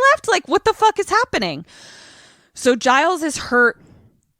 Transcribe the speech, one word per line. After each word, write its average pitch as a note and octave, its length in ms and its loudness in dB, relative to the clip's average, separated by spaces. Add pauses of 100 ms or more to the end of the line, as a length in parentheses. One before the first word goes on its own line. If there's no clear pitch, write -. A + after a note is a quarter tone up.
(140)
left? - 140 -4
Like, F#4 200 -2
what E4+ 180 -2
the A4+ 80 2
fuck G#4+ 260 0
is G4+ 100 -6
happening? A3 560 -4 (880)
So B3 220 0
Giles C#4+ 460 0
is D4+ 160 -6
hurt A#3+ 420 0 (600)